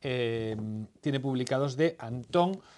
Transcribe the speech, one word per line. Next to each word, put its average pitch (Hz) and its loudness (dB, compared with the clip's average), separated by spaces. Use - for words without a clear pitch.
eh, 117 0
tiene 139 0
publicados 131 0
de 165 2
Antón, 175 0